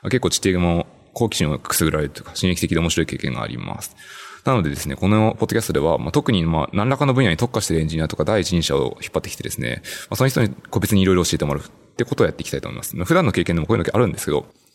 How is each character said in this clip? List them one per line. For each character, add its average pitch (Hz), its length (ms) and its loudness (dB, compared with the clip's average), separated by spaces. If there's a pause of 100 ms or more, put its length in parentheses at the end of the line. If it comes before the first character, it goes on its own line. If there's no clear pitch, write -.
結 123 160 0
構 170 100 0
知 - 100 0
的 92 180 2
も 85 280 2 (280)
好 117 160 0
奇 - 80 -6
心 76 140 0
を 65 80 -4
く - 160 -8
す 82 100 2
ぐ 78 60 2
ら 78 80 -2
れ 76 60 0
る 71 40 -6
と - 100 -14
い - 20 -16
う - 40 -18
か、 - 80 -18
刺 92 200 0
激 85 60 -4
的 - 160 -2
で 82 60 2
面 85 80 2
白 82 140 0
い - 20 2
経 - 120 -8
験 - 160 -4
が 64 100 -6
あ - 40 -8
り - 100 -10
ま 50 240 -10
す。 - 140 -14 (480)
な 139 120 2
の 107 60 2
で 76 80 0
で 71 60 -4
す 71 120 -8
ね、 67 100 -6
こ 92 100 0
の 107 320 4
ポ 113 60 2
ッ - 40 -10
ド - 40 -2
キ - 20 0
ャ 113 60 2
ス - 60 -6
ト 85 60 -2
で 73 60 2
は、 78 180 2
ま 58 120 -4
あ、 - 20 -8
特 139 220 2
に、 90 100 2
ま 80 200 2
あ、 - 100 -4
何 104 160 0
ら 135 80 0
か 147 80 0
の 135 80 2
分 131 100 4
野 98 80 4
に 82 60 0
特 120 140 -2
化 110 100 0
し - 60 -4
て 87 80 0
い - 20 2
る 80 60 2
エ - 20 0
ン - 20 -2
ジ 80 80 -4
ニ 80 60 0
ア 78 80 -2
と - 80 -8
か - 80 2
第 104 160 2
一 - 100 -2
人 85 100 4
者 71 140 0
を 65 260 0
引 - 60 -10
っ - 60 -12
張 80 60 0
っ - 20 -6
て - 80 -12
き - 80 -12
て - 60 -14
で - 60 -6
す - 120 -8
ね、 60 200 -6 (280)
ま - 60 -4
あ、 - 20 -
そ 127 80 2
の - 20 4
人 131 160 2
に 104 100 0 (160)
個 98 120 0
別 104 140 2
に 95 60 6
い 92 40 6
ろ 92 80 6
い - 20 6
ろ 90 80 4
教 - 120 0
え - 20 -2
て 76 80 0
も 71 100 -2
ら 71 60 -6
う - 20 -16
っ - 320 -20
て 123 80 -2
こ - 120 -4
と - 80 4
を - 20 6
や 80 80 0
っ - 20 -10
て - 60 -12
い - 40 -8
き - 60 -8
た 71 60 -4
い 67 40 -6
と - 60 -10
思 - 80 -10
い - 20 -10
ま - 60 -12
す。 - 140 -10
ま 82 60 -2
あ、 - 20 -2
普 - 80 0
段 175 120 4
の 104 60 2
経 87 140 2
験 87 100 0
で 82 60 2
も 73 60 -2
こ - 80 2
う - 20 0
い 92 40 0
う 82 40 0
の - 80 -2
あ - 60 2
る 120 80 4
ん 82 40 0
で - 80 -6
す - 60 -6
け 73 60 0
ど、 73 140 0 (300)